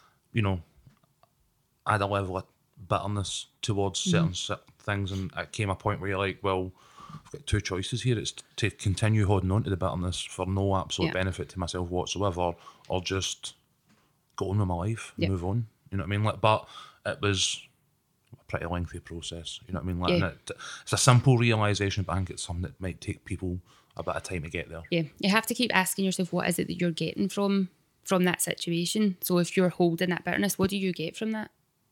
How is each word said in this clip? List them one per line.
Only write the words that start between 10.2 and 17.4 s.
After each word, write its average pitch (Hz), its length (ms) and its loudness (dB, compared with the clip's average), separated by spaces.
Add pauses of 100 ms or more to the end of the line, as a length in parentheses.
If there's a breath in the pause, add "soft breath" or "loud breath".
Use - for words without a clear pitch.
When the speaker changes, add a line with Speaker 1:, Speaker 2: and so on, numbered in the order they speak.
Speaker 1:
for - 240 -4
no 95 320 2
absolute 90 320 -2
Speaker 2:
Yeah. - 40 -4
Speaker 1:
benefit 92 360 -2
to - 100 -10
myself 87 300 -4
whatsoever, 90 640 0 (340 loud breath)
or 92 160 0
just - 500 -4 (840)
go 95 140 -2
on 104 80 2
with 101 80 2
my 87 80 0
life, 104 420 -4
Speaker 2:
Yeah. 156 120 0
Speaker 1:
move 92 140 0
on." 110 240 -2 (240)
You 98 60 -4
know 92 60 -2
what 78 40 -8
I - 20 -4
mean? 104 140 0
Like, 101 180 0
but 107 260 6 (380 loud breath)
it - 160 -4
was 98 400 2 (720)